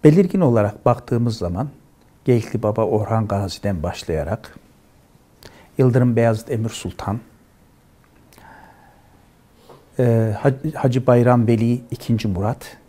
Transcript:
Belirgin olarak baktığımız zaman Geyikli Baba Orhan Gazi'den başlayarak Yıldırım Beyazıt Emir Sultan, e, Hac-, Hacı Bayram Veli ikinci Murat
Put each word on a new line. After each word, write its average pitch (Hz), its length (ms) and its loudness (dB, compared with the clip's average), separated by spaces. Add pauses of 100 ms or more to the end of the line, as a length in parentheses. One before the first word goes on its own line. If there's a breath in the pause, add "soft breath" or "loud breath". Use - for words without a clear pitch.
Belirgin 180 380 4
olarak 113 440 0
baktığımız 120 520 0
zaman 90 320 -6 (560)
Geyikli 117 380 0
Baba 107 220 0
Orhan 107 420 -2
Gazi'den 98 560 -4
başlayarak 80 760 -8 (1160 loud breath)
Yıldırım 123 380 4
Beyazıt 117 360 0
Emir 113 180 -4
Sultan, - 500 -8 (2750 loud breath)
e, 113 420 2
Hac-, 143 320 -2
Hacı 127 340 0
Bayram 123 400 4
Veli 117 340 0 (100)
ikinci 113 360 -2
Murat 98 500 -6 (120)